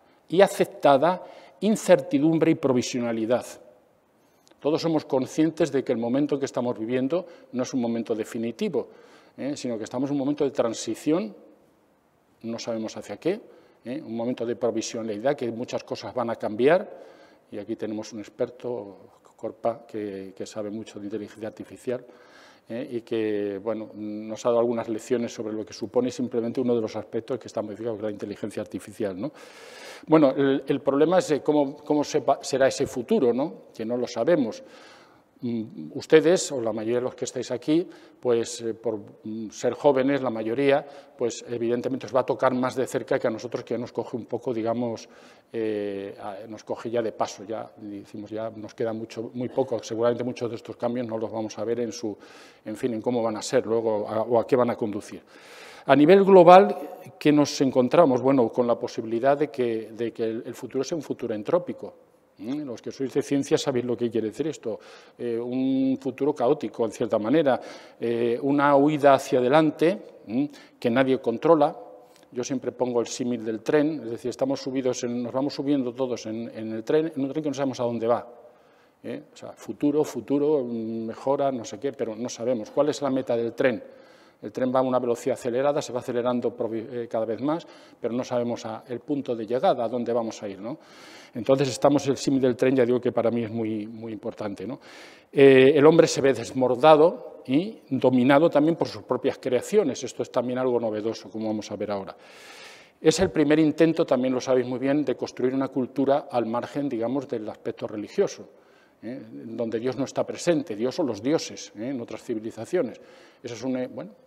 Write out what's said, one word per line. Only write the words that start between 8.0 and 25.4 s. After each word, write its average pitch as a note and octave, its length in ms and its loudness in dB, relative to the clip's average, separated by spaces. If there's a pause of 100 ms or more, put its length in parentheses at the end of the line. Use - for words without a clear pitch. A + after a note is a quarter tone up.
definitivo, A#2 760 -4 (460)
¿eh? C3 200 -8
sino A#2+ 200 -6
que G#2 60 -8
estamos B2+ 280 -6
en D3 40 -2
un C#3+ 60 -2
momento C#3+ 240 -2
de C3+ 80 -2
transición, C#3 800 -2 (1080)
no A2+ 180 -8
sabemos A2 360 -6
hacia G#2 200 -10
qué, G3 240 -2 (440)
¿eh? B2+ 160 -8
un A2+ 160 -10
momento A#2 300 -4
de A#2+ 80 -2
provisionalidad, A2+ 800 -2
que A#2+ 160 -4
muchas A#2 320 -8
cosas A2 320 -10
van A#2 160 -2
a A2+ 60 -4
cambiar, B2+ 520 2 (600)
y G#2+ 80 -12
aquí G#2 160 -8
tenemos G#2+ 380 -8
un A2 80 -12
experto, A#2 760 -10 (360)
Corpa, A2+ 500 -6
que, G2 520 -8
que G#2 100 -10
sabe G#2 240 -10
mucho G#2+ 300 -12
de G2+ 60 -12
inteligencia G#2+ 420 -10
artificial, A2+ 580 -10 (600)
¿eh? A#2 200 -10
y A#2+ 120 -6
que, G#2 580 -2
bueno, A2 360 -6
nos G#2+ 520 -10
ha B2 40 4
dado A#2 100 4
algunas A#2 280 0
lecciones A#2 460 -2
sobre A2 200 -8